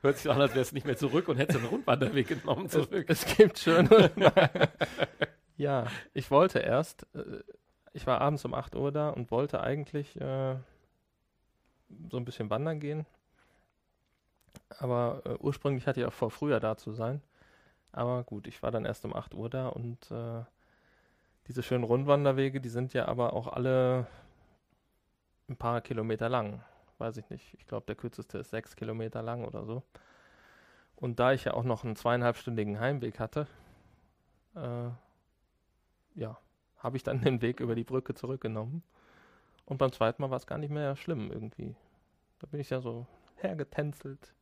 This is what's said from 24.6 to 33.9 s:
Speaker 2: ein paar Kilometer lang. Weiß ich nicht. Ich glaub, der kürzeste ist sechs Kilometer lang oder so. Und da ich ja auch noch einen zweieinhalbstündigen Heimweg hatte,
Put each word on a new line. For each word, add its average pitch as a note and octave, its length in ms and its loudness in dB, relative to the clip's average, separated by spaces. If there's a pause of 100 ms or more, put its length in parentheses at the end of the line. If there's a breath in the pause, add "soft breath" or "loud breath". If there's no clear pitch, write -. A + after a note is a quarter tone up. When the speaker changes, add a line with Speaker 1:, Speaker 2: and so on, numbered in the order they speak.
Speaker 2:
ein B2+ 80 -12
paar A#2+ 240 -2
Kilometer A2+ 480 -4
lang. A#2 340 -4 (360 loud breath)
Weiß A2+ 180 -6
ich G#2+ 140 -16
nicht. - 240 -16
Ich - 100 -20
glaub, A2 220 -8
der G#2+ 80 -6
kürzeste - 420 -12
ist - 140 -10
sechs - 240 -10
Kilometer A2+ 480 -8
lang A#2 220 -6
oder G#2 200 -10
so. A#2 160 -8 (1120 loud breath)
Und A#2+ 240 -6
da B2+ 140 6
ich - 120 -2
ja - 100 0
auch A#2+ 80 -2
noch A#2+ 200 -2
einen A2+ 120 -4
zweieinhalbstündigen A#2 840 0
Heimweg A#2+ 400 -4
hatte, D3 280 -4 (1080 soft breath)